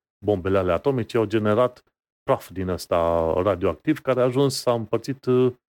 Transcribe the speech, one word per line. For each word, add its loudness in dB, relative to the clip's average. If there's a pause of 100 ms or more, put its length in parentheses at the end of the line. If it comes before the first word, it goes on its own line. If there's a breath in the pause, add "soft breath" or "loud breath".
(240)
bombele 0
alea 0
atomice -2
au 2
generat 0 (380)
praf -4
din -6
ăsta 0 (100)
radioactiv, -2
care 0
a 4
ajuns, 0
s-a 0
împărțit, -4
uh, 4 (160)